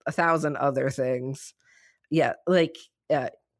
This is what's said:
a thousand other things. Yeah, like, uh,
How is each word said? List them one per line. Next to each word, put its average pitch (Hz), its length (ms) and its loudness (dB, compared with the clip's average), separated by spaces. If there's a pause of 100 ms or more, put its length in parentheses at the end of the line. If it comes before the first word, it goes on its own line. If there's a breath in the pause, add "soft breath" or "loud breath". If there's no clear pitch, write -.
a 170 60 -4
thousand 160 460 0
other 135 340 0
things. 127 640 -4 (560 soft breath)
Yeah, 147 220 2 (120)
like, 170 320 2 (320)
uh, 139 200 0 (300)